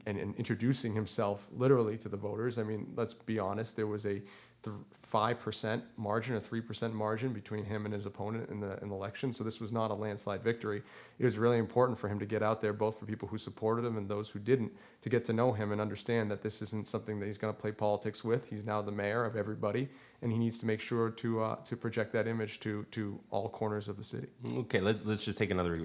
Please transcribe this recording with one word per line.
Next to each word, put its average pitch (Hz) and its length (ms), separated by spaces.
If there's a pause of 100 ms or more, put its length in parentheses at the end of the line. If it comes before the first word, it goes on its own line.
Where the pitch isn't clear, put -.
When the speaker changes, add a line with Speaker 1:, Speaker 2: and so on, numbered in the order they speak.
Speaker 1:
and, 101 140
and 101 180
introducing 117 580
himself 104 560
literally 120 460
to 110 140
the 101 80
voters. 110 400
I 113 40
mean, 107 320
let's 113 200
be 110 240
honest, 101 360
there 110 120
was 104 180
a 101 160 (420)
th-, 107 140 (160)
five 113 480
percent 110 420 (140)
margin, 113 400
a 104 40
three 113 200
percent 113 340
margin 110 380
between 107 320
him 104 220
and 104 80
his 101 120
opponent 107 440
in 104 100
the, 98 220
in 101 80
the 101 40
election. 101 380
So 113 120
this 110 160
was 110 120
not 113 180
a 104 40
landslide 101 480
victory. 107 400 (360)
It 123 60
was 107 140
really 117 200
important 120 400
for 104 100
him 104 100
to 101 80
get 107 160
out 107 180
there, 107 140
both 107 260
for 104 60
people 107 220
who 110 100
supported 110 480
him 113 100
and 98 120
those 104 220
who - 80
didn't, 113 340 (280)
to - 80
get 117 160
to 117 80
know 117 200
him 104 200
and 104 80
understand 107 500
that 101 120
this 107 200
isn't 107 240
something 107 340
that 101 60
he's 104 120
gonna 107 140
play 107 200
politics 104 500
with. 117 280
He's 104 140
now 107 180
the 101 100
mayor 104 320
of 110 120
everybody, 107 520 (340)
and 120 100
he 113 60
needs 117 200
to 113 80
make 107 140
sure 113 300
to, 113 320
uh, 110 220
to 120 120
project 110 360
that 110 160
image 113 320
to, 104 300
to 104 280 (120)
all 107 180
corners 104 400
of 101 80
the 104 80
city. - 240 (240)
Speaker 2:
Okay, 120 280
let's, 101 240
let's 107 200
just 101 140
take 98 140
another, 87 320